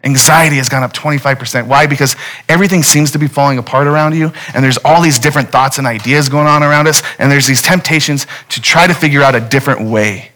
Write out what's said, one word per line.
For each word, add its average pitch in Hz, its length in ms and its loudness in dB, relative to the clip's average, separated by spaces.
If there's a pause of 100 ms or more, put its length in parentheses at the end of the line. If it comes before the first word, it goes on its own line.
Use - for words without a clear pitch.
Anxiety 147 540 2
has 131 120 -2
gone 131 140 -2
up 123 100 -6
twenty-five 135 440 -2
percent. 120 300 -6
Why? 147 180 4
Because 143 300 -2 (320)
everything 180 340 2
seems 147 300 0
to 156 80 -2
be 151 80 0
falling 139 300 0
apart 131 300 -2
around 156 280 0
you, 160 160 -2 (220)
and 131 100 0
there's 131 220 0
all 160 160 4
these 151 180 2
different 143 300 -2
thoughts 135 300 0
and 135 80 -2
ideas 131 420 -2
going 147 180 2
on 147 160 4
around 147 240 2
us, 151 140 2 (180)
and 135 100 2
there's 139 180 2
these 131 160 0
temptations 156 640 -2 (240)
to - 120 -8
try 165 260 2
to 175 60 2
figure 143 280 2
out 135 140 4
a 113 60 0
different 127 480 -2
way. 107 460 -2